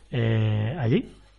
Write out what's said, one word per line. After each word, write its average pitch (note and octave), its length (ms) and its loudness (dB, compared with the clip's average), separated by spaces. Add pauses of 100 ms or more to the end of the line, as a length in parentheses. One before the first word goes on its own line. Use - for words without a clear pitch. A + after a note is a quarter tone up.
(120)
eh, A2 680 0
allí? C#3 380 0 (240)